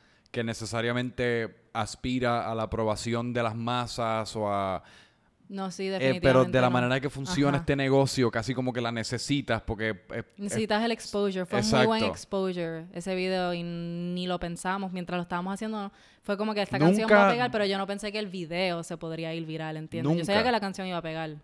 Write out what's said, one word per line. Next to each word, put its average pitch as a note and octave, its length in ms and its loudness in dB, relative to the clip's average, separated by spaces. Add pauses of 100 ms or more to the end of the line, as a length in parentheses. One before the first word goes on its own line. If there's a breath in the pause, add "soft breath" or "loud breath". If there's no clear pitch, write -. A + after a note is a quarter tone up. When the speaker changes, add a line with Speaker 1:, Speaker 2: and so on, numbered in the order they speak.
(320 soft breath)
Speaker 1:
que A#2 120 -2
necesariamente A#2 1120 -2 (180)
aspira A#2+ 760 0
a A2+ 40 -2
la A2 80 0
aprobación A2+ 680 0
de A#2+ 100 0
las A2 120 0
masas A#2 800 -2
o G#2 160 0
a F#2+ 320 0 (680 soft breath)
Speaker 2:
No, F#3+ 220 -6
sí, F#3+ 160 -4
Speaker 1:
eh, F#3+ 40 -2
Speaker 2:
definitivamente D3+ 360 2
Speaker 1:
pero C3 180 8
de B2 160 4
la B2 60 6
Speaker 2:
no. B2 40 4
Speaker 1:
manera B2 280 2
que C#3 100 -2
funciona C#3 480 0
Speaker 2:
Ajá. - 20 -
Speaker 1:
este C#3+ 160 0
negocio, C3+ 560 4
casi A#2+ 220 -2
como B2+ 200 0
que A#2+ 80 -2
la A#2 100 -2
necesitas A#2 680 -2
porque, A2 280 -4
eh, G#2 140 -6 (100)
eh, A2+ 100 -6 (140)
Speaker 2:
Necesitas G#3 460 0
el A#3 80 0
exposure. G3+ 540 -2
Fue - 160 0
un G#3+ 80 0
muy B2+ 160 6
buen A3 180 2
Speaker 1:
Exacto. - 20 2 (100)
Speaker 2:
exposure F3 800 -4
ese F#3 220 -4
video F#3 380 0
y E3+ 100 -4
ni F3 640 -4
lo F3+ 120 -2
pensamos F#3 520 -4
mientras F3+ 260 -4
lo F3 60 -2
estábamos F3+ 300 -4
haciendo. G#3 380 -6 (320 soft breath)
Fue G3+ 140 -2
como G#3+ 160 -2
que G3+ 80 0
esta - 180 0
canción G3+ 300 6
va G#3 60 10
a G#3 40 10
Speaker 1:
Nunca G3+ 120 8
Speaker 2:
pegar, B3 200 2
pero G#3 140 2
yo G3 120 0
no G3 100 -2
pensé G3+ 240 -6
que G#3+ 80 -4
el G#3+ 80 -4
video F3 560 -2
se E3+ 140 -8
podría D#3+ 360 -6
ir E3 120 -6
viral, D#3 320 -6
¿entiendes? D#3+ 400 0
Yo E3+ 80 -2
sabía G3 160 4
Speaker 1:
Nunca. A#3+ 80 4
Speaker 2:
que - 40 4
la A3+ 60 4
canción F#3+ 280 -6
iba F3+ 100 -4
a E3 40 -4
pegar D#3+ 420 -6